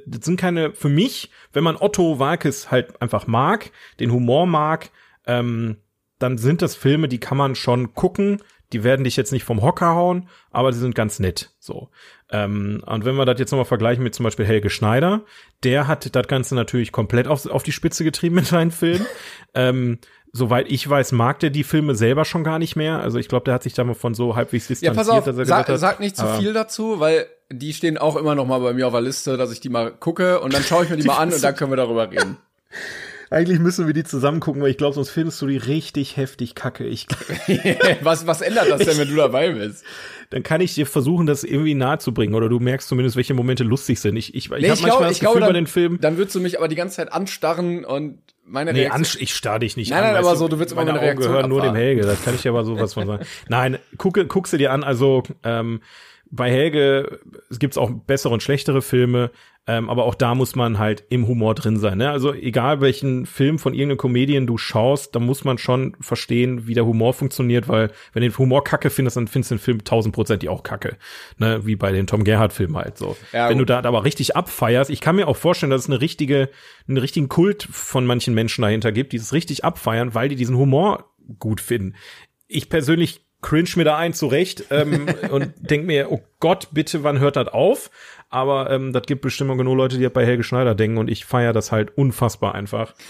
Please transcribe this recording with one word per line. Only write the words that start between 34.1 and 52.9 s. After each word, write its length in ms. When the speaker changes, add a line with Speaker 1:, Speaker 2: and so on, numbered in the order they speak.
Speaker 1:
gucken, 200
weil 100
ich 60
glaub, 160
sonst 160
findest 320
du 60
die 100
richtig 600
heftig 360
kacke. 320
Ich 220
Speaker 2:
<laughs> 960
Was, 260
was 140
ändert 280
das 160
denn, 120
wenn 120
du 60
dabei 360
bist? 320
Speaker 1:
Dann 120
kann 180
ich 140
dir 100
versuchen, 400
das 180
irgendwie 300
nahe 240
zu 160
bringen. 220
Oder 140
du 100
merkst 280
zumindest, 280
welche 180
Momente 300
lustig 380
sind. 160
Ich, 180
ich, 100
ich 60
Speaker 2:
Nee, 40
Speaker 1:
hab 60
Speaker 2:
ich 60
Speaker 1:
manchmal 80
Speaker 2:
glaub, 140
Speaker 1:
das 100
Speaker 2:
ich 60
glaube, 200
Speaker 1:
Gefühl 80
bei 60
Speaker 2:
dann, 100
Speaker 1:
den 40
Filmen 340
Speaker 2:
dann 160
würdest 180
du 60
mich 160
aber 100
die 80
ganze 220
Zeit 160
anstarren 720
und 340
meine 280
Speaker 1:
Nee, 80
Speaker 2:
Reaktion 240
Speaker 1:
ansch-, 160
ich 120
starr 260
dich 180
nicht 140
Speaker 2:
Nein, 80
Speaker 1:
an, 80
Speaker 2:
nein, 80
Speaker 1:
weißt 100
Speaker 2:
aber 80
Speaker 1:
du? 60
Speaker 2:
so, 100
du 100
würdest 140
immer 80
Speaker 1:
Meine 120
Speaker 2:
meine 60
Speaker 1:
Augen 80
Speaker 2:
Reaktion 260
Speaker 1:
gehören 160
nur 120
dem 80
Speaker 2:
abwarten. 160
Speaker 1:
Helge. 180
Das 200
kann 120
ich 120
aber 180
sowas 280